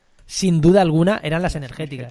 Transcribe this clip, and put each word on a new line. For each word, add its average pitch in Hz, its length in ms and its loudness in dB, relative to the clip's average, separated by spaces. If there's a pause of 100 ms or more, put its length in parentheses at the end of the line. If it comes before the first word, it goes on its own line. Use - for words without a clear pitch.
(280)
sin 170 340 -2
duda 180 200 6
alguna 170 420 0
eran 156 180 -6
las 170 140 -4
energéticas. 135 560 -14